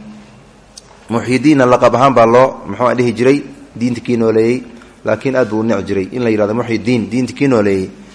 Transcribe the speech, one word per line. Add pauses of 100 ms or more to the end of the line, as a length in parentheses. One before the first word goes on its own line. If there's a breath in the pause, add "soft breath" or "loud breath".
(1120)
Muxyidiinna
laqab
ahaan
baa
loo,
muxuu
ahaa,
dhihi
jiray, (340)
diinta
kii
nooleeyey, (420 loud breath)
laakiin
aad
buu
u
nici
jiray
in
la
yidhahdo
Muxyidiin,
diinta
kii
nooleeyey, (240 loud breath)